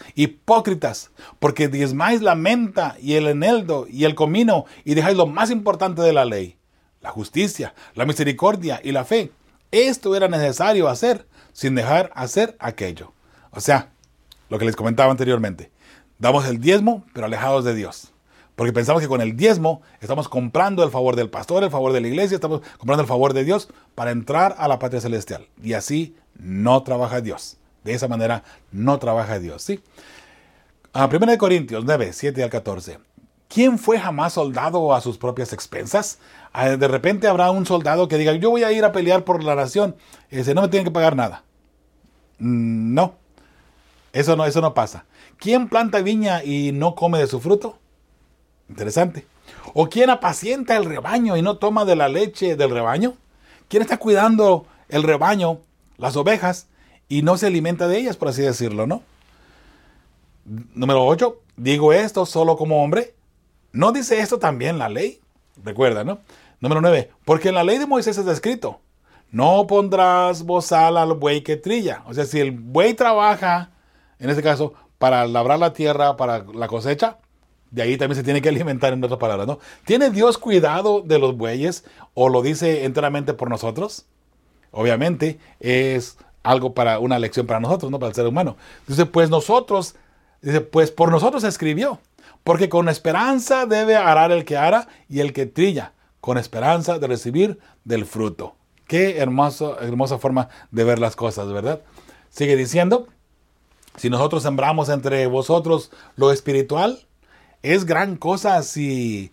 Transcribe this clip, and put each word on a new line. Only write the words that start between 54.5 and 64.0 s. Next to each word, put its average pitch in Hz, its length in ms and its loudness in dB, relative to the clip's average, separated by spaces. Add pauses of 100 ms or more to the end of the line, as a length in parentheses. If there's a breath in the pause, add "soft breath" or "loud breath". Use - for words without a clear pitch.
el 147 140 0
rebaño, 165 560 2 (400)
las 123 160 -4
ovejas, 180 540 0 (400 soft breath)
y 147 140 -2
no 175 140 2
se 202 120 0
alimenta 175 400 -2
de 190 100 2
ellas, 240 180 -4
por 151 120 -4
así 131 140 -4
decirlo, 117 440 -2
no? 196 160 -4 (1400 soft breath)
Número 123 600 0
ocho, 170 360 2 (160)
"Digo 147 360 4
esto 196 340 2
solo 165 300 2
como 156 280 0
hombre. 190 320 -2 (560)
¿No 170 180 2
dice 233 300 0